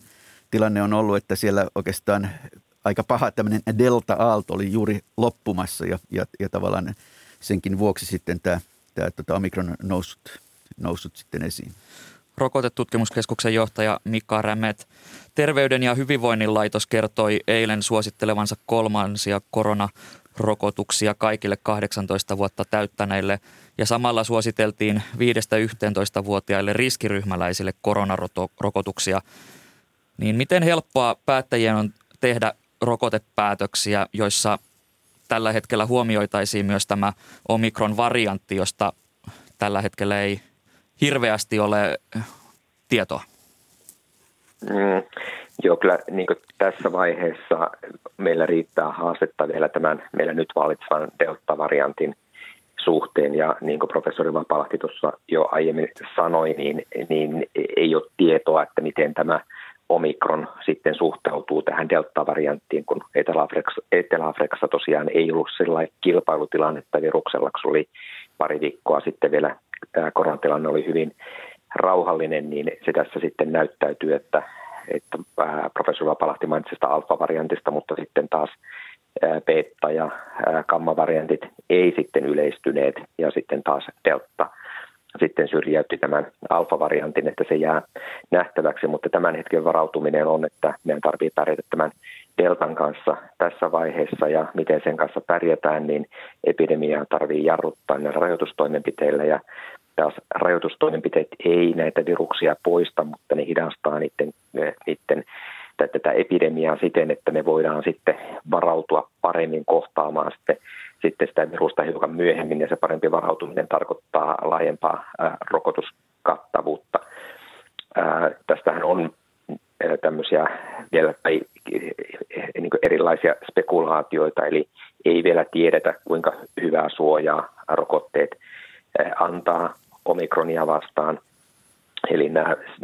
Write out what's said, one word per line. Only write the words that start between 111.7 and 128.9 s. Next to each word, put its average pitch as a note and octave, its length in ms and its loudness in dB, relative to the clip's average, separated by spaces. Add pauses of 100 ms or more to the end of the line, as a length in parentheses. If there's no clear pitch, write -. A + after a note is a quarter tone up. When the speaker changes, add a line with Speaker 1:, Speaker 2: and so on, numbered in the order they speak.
Speaker 3:
hiukan D#2 280 -4
myöhemmin, D#2+ 500 0
ja D2 60 -2
se E2 80 -2
parempi D#2+ 360 -2
varautuminen E2 560 -2
tarkoittaa - 760 -2
laajempaa, E2 640 -2 (140)
ää, D#2+ 180 -2 (140)
rokotuskattavuutta. - 1500 -2 (960)
Ää, D#2+ 360 2 (160)
tästähän D#2+ 360 0
on, E2+ 300 0 (360)
ää, - 480 -4
tämmöisiä D#2 500 0 (440)
vielä D#2+ 220 4 (100)
tai, D#2+ 180 2 (1120)
niin E2+ 160 -6
kuin D#2+ 140 0
erilaisia E2 520 4 (160)
spekulaatioita, D#2 920 0
eli D2+ 220 0 (380)
ei E2+ 180 4
vielä E2 280 4
tiedetä, D#2+ 420 4 (120)
kuinka E2 280 0 (280)
hyvää D#2 280 0
suojaa D2+ 600 0 (180)
rokotteet, D#2 720 -2 (600)